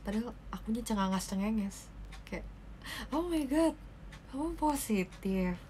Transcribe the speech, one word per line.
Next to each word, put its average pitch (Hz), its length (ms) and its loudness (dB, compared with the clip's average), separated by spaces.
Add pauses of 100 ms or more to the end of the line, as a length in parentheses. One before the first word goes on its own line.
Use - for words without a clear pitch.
padahal 220 240 0 (160)
akunya 220 320 -2
cengangas-cengenges. 196 1120 2 (320)
Kayak, - 240 -6 (640)
"Oh 330 160 2
my 320 160 2
God, 302 320 6 (560)
kamu 320 240 0
positif." 190 1040 2 (100)